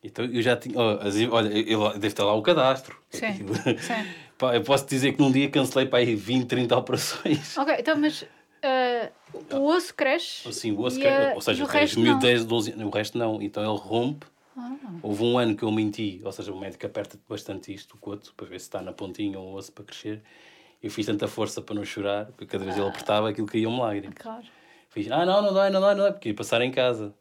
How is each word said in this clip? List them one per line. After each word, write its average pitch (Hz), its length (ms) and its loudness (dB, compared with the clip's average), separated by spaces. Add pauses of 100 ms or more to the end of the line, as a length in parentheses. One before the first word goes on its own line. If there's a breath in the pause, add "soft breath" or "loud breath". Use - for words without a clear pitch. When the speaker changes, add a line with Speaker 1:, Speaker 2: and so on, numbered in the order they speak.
Speaker 1:
Então - 220 -6
eu 123 160 -2
já 120 160 4
tinha, 123 200 -6
ó, 110 220 4
as, 101 160 0 (140)
olha, 110 200 4
eu, 107 320 2
eu, 104 120 4
deve 104 140 -2
estar 101 180 0
lá 104 80 4
o 107 80 2
cadastro. 131 560 2 (120)
Speaker 2:
Sim, - 180 -8
Speaker 1:
Aquilo. 98 280 -4
Speaker 2:
sim. 190 640 -2
Speaker 1:
<laughs> - 180 -20
Pá, 127 180 2
eu 113 80 4
posso 135 240 2
dizer 135 260 2
que 147 80 2
num 135 100 6
dia 135 180 4
cancelei 143 380 2
para 123 120 4
aí 120 160 4
vinte, 120 320 0
trinta 123 280 2
operações. - 840 -2
Speaker 2:
Ok, 277 220 2
então, 302 180 2
mas, 294 280 0 (380)
ah, 247 460 0 (240)
o 277 380 -2
Speaker 1:
Ah. 349 60 6
Speaker 2:
osso 349 160 -2
cresce - 580 -2
Speaker 1:
Sim, - 220 -4
o 101 80 -2
osso 254 160 0
Speaker 2:
e 269 60 -2
Speaker 1:
cresce, 277 280 4
Speaker 2:
a, 214 40 -2
Speaker 1:
ou - 60 -8
seja, - 200 0
Speaker 2:
e 294 40 0
o 269 40 -4
Speaker 1:
cresce - 160 4
Speaker 2:
resto - 140 0
Speaker 1:
miúdo 120 160 6
Speaker 2:
não? 131 40 2
Speaker 1:
dez, 123 240 4
doze 113 280 0
anos, 110 140 -8
o 101 40 -2
resto 104 280 -2
não. 110 240 0
Então 104 220 -4
ele 107 160 -2
rompe. 123 460 -2 (320)
Speaker 2:
Ah. 247 180 -10 (280)
Speaker 1:
Houve 104 200 -2
um 120 140 2
ano 113 180 2
que - 80 -6
eu 110 80 0
menti, 107 540 -2
ou 98 60 -6
seja, 104 200 -12
o 92 80 -10
médico 98 260 -12
aperta 101 320 -8 (120)
bastante 101 440 -10
isto, - 200 -18
o - 60 -20
coto, 104 360 -12
para - 120 -16
ver 90 120 -14
se - 60 -16
está 95 160 -10
na 92 100 -12
pontinha 98 480 -8
o 95 140 -12
osso 98 180 -14
para - 140 -20
crescer. 107 360 -12 (600 loud breath)
Eu 104 80 -8
fiz 107 160 -4
tanta 107 220 -2
força 104 340 -4
para - 140 -10
não 104 100 -4
chorar, 101 400 -4
porque - 220 -18
cada 95 180 -4
vez 95 100 -4
ele 101 100 0
Speaker 2:
Ah. 98 40 0
Speaker 1:
apertava, 107 400 0
aquilo 104 180 -4
caía 113 220 0
uma 123 160 -2
lágrima. 101 300 -6
Speaker 2:
Claro. 226 280 -14 (460 soft breath)
Speaker 1:
Fiz: 104 220 -6
"Ah, 156 140 2
não, 196 180 4
não 196 100 2
dói, 196 160 4
não 196 100 2
dói, 202 140 6
não 196 80 2
dói", 202 120 4
porque 151 160 -8
ia 107 60 -2
passar 117 280 0
em 127 80 0
casa. 117 500 0